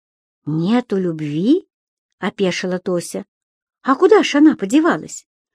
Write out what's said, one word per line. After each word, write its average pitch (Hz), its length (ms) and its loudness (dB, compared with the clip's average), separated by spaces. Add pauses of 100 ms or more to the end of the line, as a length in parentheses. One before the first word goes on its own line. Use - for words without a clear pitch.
(460)
"Нету 190 520 -2
любви?" 170 680 -2 (520)
опешила 185 600 -4
Тося. 185 460 -6 (560)
"А 262 140 -2
куда 381 280 4
ж - 120 -4
она 294 200 6
подевалась?" 233 680 -2 (300)